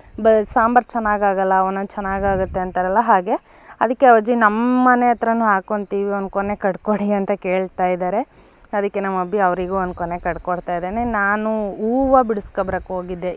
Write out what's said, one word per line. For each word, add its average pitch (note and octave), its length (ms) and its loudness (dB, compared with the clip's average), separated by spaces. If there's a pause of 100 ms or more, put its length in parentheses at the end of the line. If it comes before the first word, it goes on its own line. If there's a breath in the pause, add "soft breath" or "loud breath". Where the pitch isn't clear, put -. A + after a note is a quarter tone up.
(200 loud breath)
ಬ-, G#3+ 240 4
ಸಾಂಬಾರು A#3+ 480 2
ಚೆನ್ನಾಗಾಗಲ್ಲ, G3+ 600 0
ಒಂದೊಂದು F#3+ 420 0
ಚೆನ್ನಾಗಾಗುತ್ತೆ G3 640 -2
ಅಂತಾರಲ್ಲ, F#3 400 -2
ಹಾಗೆ. G#3+ 320 2 (480 loud breath)
ಅದಕ್ಕೆ B3+ 260 2
ಅಜ್ಜಿ, A#3 280 6
"ನಮ್ಮ A#3+ 580 2
ಮನೆ B3 180 4
ಹತ್ರನೂ A3+ 340 0
ಹಾಕ್ಕೊಂತೀವಿ, G3+ 640 -2
ಒಂದು G3 180 -4
ಕೊನೆ G3+ 280 -4
ಕಡ್ಕೊಡಿ" G3+ 560 -2
ಅಂತ G3 180 -2
ಕೇಳ್ತಾ F#3 560 -2
ಇದ್ದಾರೆ. F3+ 420 -2 (440 soft breath)
ಅದಕ್ಕೆ G3+ 280 -2
ನಮ್ಮ F#3+ 200 -2
ಅಬ್ಬಿ F3+ 180 -2
ಅವರಿಗೂ F3+ 360 0
ಒಂದು F#3 200 -2
ಕೊನೆ F3 240 -6
ಕಡ್ಕೊಡ್ತಾ F3 580 -6
ಇದ್ದಾನೆ. F#3+ 280 -4
ನಾನು G#3+ 720 -2
ಹೂವು C4 480 2
ಬಿಡಿಸ್ಕೊಬ್ರಕ್ಕೆ F#3+ 680 -4
ಹೋಗಿದ್ದೆ, F3+ 440 -6